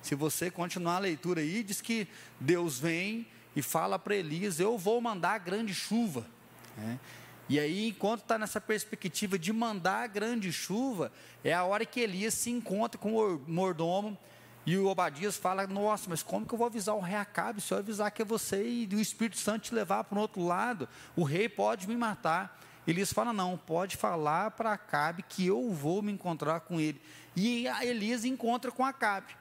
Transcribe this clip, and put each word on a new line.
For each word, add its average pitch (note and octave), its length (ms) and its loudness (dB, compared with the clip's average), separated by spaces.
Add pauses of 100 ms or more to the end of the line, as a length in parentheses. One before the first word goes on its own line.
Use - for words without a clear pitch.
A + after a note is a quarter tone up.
Se - 100 -2
você D#3 380 0
continuar F3 460 -2
a - 20 2
leitura F3 420 0
aí, F3+ 220 0
diz G3+ 180 -4
que A3+ 260 -2 (320)
Deus E3 380 2
vem F3+ 480 0 (300)
e C#3+ 80 0
fala F#3+ 340 2
para G3+ 180 -2
Elias: E3+ 440 -2
"Eu A3 180 4
vou G#3+ 240 2
mandar G#3 380 0
grande G3 340 -2
chuva", F#3+ 500 0 (540)
né? A2+ 220 -4 (500)
E C#3 100 4
aí, F3 280 0
enquanto G#3+ 340 0
tá A3+ 160 0
nessa G#3+ 240 -4
perspectiva G3 760 -2
de E3+ 140 -2
mandar A3 560 0
grande G#3 460 -2
chuva, G3+ 580 -2 (320)
é C#3 80 4
a F3+ 120 4
hora G#3 240 0
que - 120 -6
Elias G#3 360 0
se - 160 -2
encontra A3+ 500 -2
com A3 160 0
o F#3+ 300 2
mordomo F3+ 680 2 (500)
e E3+ 120 4
o G3 100 4
Obadias F3+ 500 2
fala: F#3+ 300 0
"Nossa, G3+ 400 0
mas E3 160 -2
como G#3 220 -2
que - 80 -4
eu A#3 40 -2
vou A#3 100 4
avisar G#3+ 280 0
o G#3 60 0
rei F3+ 140 -2
Acabe? G#3 440 -2
Se - 140 -2
eu G3 60 2
avisar G#3 320 -2
que - 100 -6
é A3 40 2
você G#3 380 0
e A#3 320 -2
o G#3+ 60 4
Espírito G#3+ 360 0
Santo G#3 260 -2
te - 120 -6
levar G3+ 300 2
para G3+ 120 -2
o G#3 40 2
outro G3+ 240 0
lado, F#3 420 0 (280)
o F3 80 4
rei E3+ 260 2
pode G3+ 380 0
me A3+ 80 -2
matar." F#3+ 640 0 (300)
Elias F3 240 2
fala: A#3 220 2
"Não, F#3 240 0
pode F3 400 -2
falar F3 540 2
para A3 200 -2
Acabe E3+ 560 0
que - 180 0
eu A3 260 2
vou E3 300 0
me G#3 100 -2
encontrar E3 500 -2
com E3+ 180 -2
ele." D3+ 220 0 (340)
E A#3+ 320 2
a - 180 -2
Elias A#3 380 0
encontra B3 480 0
com B3+ 140 0
Acabe. G#3 560 0